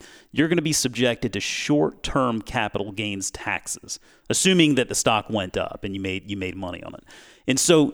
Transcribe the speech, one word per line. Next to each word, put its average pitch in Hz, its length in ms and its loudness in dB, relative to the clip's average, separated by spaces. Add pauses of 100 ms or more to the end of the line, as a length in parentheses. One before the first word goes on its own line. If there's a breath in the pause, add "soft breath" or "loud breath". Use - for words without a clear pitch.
(320 loud breath)
you're 156 180 2
gonna 175 120 2
be 151 120 0
subjected 120 600 0
to - 60 -4
short-term 135 1040 0
capital 104 500 -4
gains 98 400 -6
taxes, - 680 -8 (300 soft breath)
assuming 160 460 6
that 123 140 2
the 101 60 -4
stock 110 340 2
went 98 260 -2
up - 280 -4
and 98 120 -6
you 98 60 -6
made, 95 280 -6
you 101 60 -4
made 92 220 -6
money 90 260 -10
on - 120 -14
it. - 80 -20 (440 loud breath)
And 262 100 2
so 160 360 6